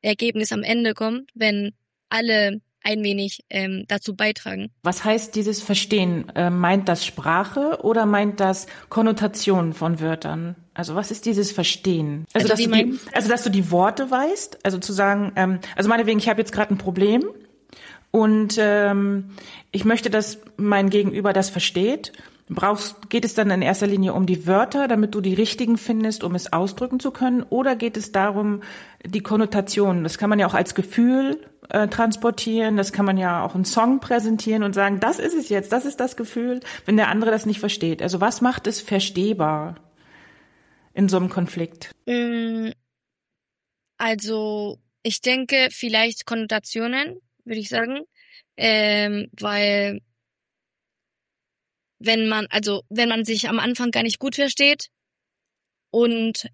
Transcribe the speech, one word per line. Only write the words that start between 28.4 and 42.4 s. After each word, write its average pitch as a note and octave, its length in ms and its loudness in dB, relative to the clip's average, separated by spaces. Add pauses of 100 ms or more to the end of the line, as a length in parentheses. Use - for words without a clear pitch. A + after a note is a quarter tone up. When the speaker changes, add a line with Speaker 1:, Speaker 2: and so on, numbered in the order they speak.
Speaker 2:
die F#3+ 200 -4
Konnotation, G3+ 800 2
das D#3+ 160 -4
kann G#3 100 0
man G#3 100 4
ja F#3+ 80 4
auch F3 60 0
als - 220 0
Gefühl, B3+ 680 2 (300)
äh, G#3 180 2
transportieren, A3+ 880 0
das G3 160 0
kann G3+ 140 0
man F#3+ 100 2
ja F3 260 0
auch - 120 -4
einen F#3 100 0
Song A#3+ 340 2
präsentieren A3 640 0
und G3+ 120 0
sagen, G3 260 2
das A#3 180 2
ist E4+ 140 -2
es D#4+ 160 -2
jetzt, G3+ 240 -2
das B3+ 140 0
ist C#4 140 -8
das B3+ 180 -4
Gefühl, B3 420 -4 (240)
wenn A3 140 4
der G#3+ 100 4
andere A3 220 2
das G#3+ 160 0
nicht G#3+ 140 -2
versteht. E3 420 -4
Also F3+ 180 -2
was A#3 220 0
macht B3 240 0
es - 160 -4
verstehbar F3 920 -2 (1160)
in G3 160 2
so F#3+ 80 2
einem F3+ 140 0
Konflikt? F3 600 -6 (120)
Speaker 1:
Mm, A#3 680 -4 (1200)